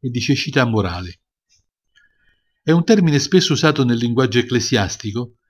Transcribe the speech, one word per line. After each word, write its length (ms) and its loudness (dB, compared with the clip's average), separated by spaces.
e 80 -8
di 120 -4
cecità 440 -2
morale. 560 -4
È 80 -2
un 140 4
termine 340 4
spesso 340 2
usato 320 2
nel 140 0
linguaggio 400 0
ecclesiastico 960 -4